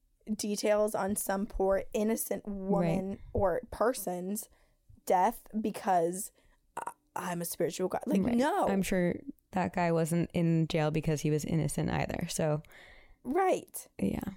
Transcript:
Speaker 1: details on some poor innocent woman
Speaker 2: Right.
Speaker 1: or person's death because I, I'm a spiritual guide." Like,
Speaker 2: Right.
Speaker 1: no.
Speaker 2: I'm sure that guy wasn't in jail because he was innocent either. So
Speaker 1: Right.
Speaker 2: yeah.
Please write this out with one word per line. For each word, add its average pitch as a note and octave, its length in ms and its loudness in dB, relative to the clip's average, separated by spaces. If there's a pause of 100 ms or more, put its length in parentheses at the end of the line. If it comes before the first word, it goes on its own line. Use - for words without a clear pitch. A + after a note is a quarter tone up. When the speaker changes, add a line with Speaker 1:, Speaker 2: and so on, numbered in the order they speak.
(360)
Speaker 1:
details G#3 600 0
on G3 200 0
some G3 300 -2
poor F#3+ 380 2 (100)
innocent G#3+ 540 -2
woman F#3+ 640 0
Speaker 2:
Right. G3 100 -8 (140)
Speaker 1:
or F#3 280 2 (100)
person's G3+ 760 -2 (580)
death F#3+ 340 4 (200)
because F#3 720 0 (460)
I, - 140 -8 (240)
I'm F3+ 260 -4
a E3+ 40 -4
spiritual F3+ 420 0
guide." - 180 -4
Like, G3 180 2
Speaker 2:
Right. A#3+ 140 2
Speaker 1:
no. D4+ 300 2
Speaker 2:
I'm G3 140 2
sure F3+ 340 2 (360)
that - 220 -2
guy F3 180 0
wasn't E3 420 2
in E3 340 2
jail D3+ 240 0
because D#3 300 0
he D3+ 100 2
was D3+ 140 0
innocent D#3 440 0
either. - 400 -2
So D#3 320 0 (640)
Speaker 1:
Right. D#4+ 640 -2 (120)
Speaker 2:
yeah. - 200 -2 (180)